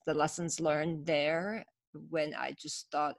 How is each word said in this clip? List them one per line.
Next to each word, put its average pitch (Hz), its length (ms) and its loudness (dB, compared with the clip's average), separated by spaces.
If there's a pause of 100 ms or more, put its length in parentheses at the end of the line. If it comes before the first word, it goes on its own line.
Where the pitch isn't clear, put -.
the 156 80 2
lessons 151 460 0
learned 156 460 2
there 165 600 2 (440)
when 151 260 0
I 131 220 -4
just - 340 -10
thought 147 280 0